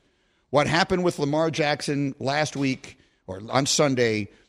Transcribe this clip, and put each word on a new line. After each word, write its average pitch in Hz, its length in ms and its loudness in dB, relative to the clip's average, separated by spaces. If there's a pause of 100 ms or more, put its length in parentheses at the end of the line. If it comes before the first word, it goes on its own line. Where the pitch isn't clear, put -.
(520)
what 139 160 2
happened 180 360 0
with 175 160 0
Lamar 156 320 0
Jackson 143 680 -2
last 143 360 -2
week 135 420 -4 (300)
or 95 220 -12
on 131 160 2
Sunday 120 640 2 (200)